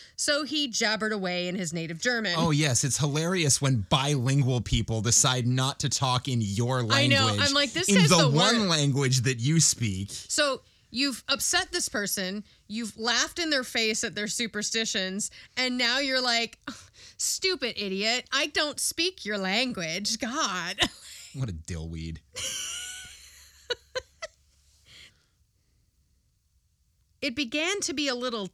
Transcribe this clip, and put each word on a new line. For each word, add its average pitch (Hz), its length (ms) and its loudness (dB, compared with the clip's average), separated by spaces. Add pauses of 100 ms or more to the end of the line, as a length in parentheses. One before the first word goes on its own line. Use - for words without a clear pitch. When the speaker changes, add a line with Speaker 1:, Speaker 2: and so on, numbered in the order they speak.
(140)
Speaker 1:
so 294 300 0
he 285 240 -2
jabbered 214 460 0
away 180 340 -2
in 180 60 -4
his 180 180 -4
native 165 300 -6
German. 226 340 0
Speaker 2:
Oh, - 140 4
yes, 147 340 2
it's 131 140 0
hilarious 156 640 2
when 131 260 2
bilingual 135 720 2
people 113 400 0
decide 120 460 4
not 131 340 0
to 143 80 -2
talk 127 400 0
in 120 140 0
your 120 400 0
language. 180 160 2
Speaker 1:
I 285 80 4
know, - 340 4
I'm 277 140 2
like, 285 180 2
"This 349 160 -2
Speaker 2:
in 202 80 6
Speaker 1:
guy's 170 140 8
Speaker 2:
the 185 80 8
Speaker 1:
the 156 100 6
Speaker 2:
one 196 300 4
Speaker 1:
worst. 202 100 2
Speaker 2:
language 139 540 2
that 127 160 0
you 147 200 2
speak. 98 520 0
Speaker 1:
So - 500 -2 (300)
you've 254 400 -2
upset 349 420 -2
this 349 160 -2
person, 202 560 -4 (240)
you've 214 300 -6
laughed 240 400 0
in 330 100 -2
their 269 160 0
face 220 400 -2
at 202 100 -6
their 208 140 -4
superstitions, 208 1040 -4 (260)
and 247 220 -2
now 247 200 2
you're 269 240 0
like, 233 360 0 (600)
'Stupid 262 640 -2
idiot, 208 480 -2
I 285 180 0
don't 302 300 -2
speak - 460 -2
your 208 140 -4
language. 196 800 -2
God.'" 196 640 -4
<laughs> - 60 -4 (440)
Speaker 2:
What 127 160 -4
a - 20 -6
dillweed. 80 680 -8 (4000)
Speaker 1:
It 262 120 -2
began 302 460 -2
to 311 140 -4
be 285 140 -2
a 247 60 0
little 233 400 -4